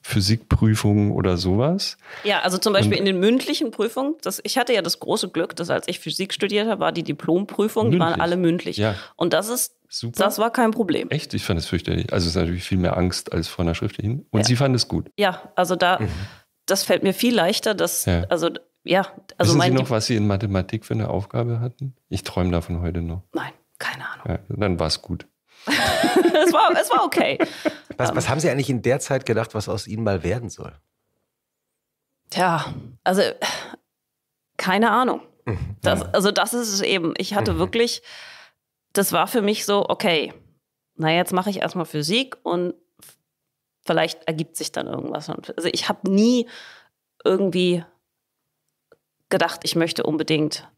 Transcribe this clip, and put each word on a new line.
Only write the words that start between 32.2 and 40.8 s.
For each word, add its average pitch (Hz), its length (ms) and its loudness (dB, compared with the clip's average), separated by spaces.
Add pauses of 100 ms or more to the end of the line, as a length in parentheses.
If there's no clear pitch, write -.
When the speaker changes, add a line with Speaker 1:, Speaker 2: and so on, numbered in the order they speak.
Speaker 2:
Tja, 170 340 0 (400)
also, 190 180 2 (1300)
keine 202 340 2
Ahnung. 233 300 2 (240)
Speaker 3:
Mhm. 101 140 -4 (240)
Speaker 2:
Das, - 220 2
Speaker 3:
Mhm. - 80 -10
Speaker 2:
also 202 180 4
das 226 240 -2
ist 233 180 -4
es 196 100 -2
eben. 170 360 0
Ich 190 160 -6
hatte 202 200 0
Speaker 3:
Mhm. 160 40 -2
Speaker 2:
wirklich, 226 440 0 (880)
das 202 200 2
war 170 140 2
für 233 160 0
mich 208 220 0
so, 202 240 2
okay, 170 440 0 (640)